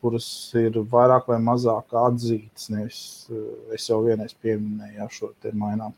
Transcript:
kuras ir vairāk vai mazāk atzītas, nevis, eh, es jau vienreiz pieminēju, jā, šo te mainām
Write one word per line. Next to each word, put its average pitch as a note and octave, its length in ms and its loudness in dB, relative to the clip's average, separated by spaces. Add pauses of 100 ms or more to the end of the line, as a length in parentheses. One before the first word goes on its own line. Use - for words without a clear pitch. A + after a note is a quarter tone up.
kuras A#2 240 -2 (320)
ir A2+ 220 2 (100)
vairāk B2 400 6
vai A#2+ 80 4
mazāk A#2 560 0
atzītas, A#2 800 0
nevis, G#2+ 260 -6 (300)
eh, A2 460 -10
es - 100 -8
jau A2 160 2
vienreiz A2 320 0
pieminēju, G#2+ 640 -4
jā, G#2 160 -8
šo A2 160 -8 (100)
te A2 140 -8
mainām G#2+ 440 -4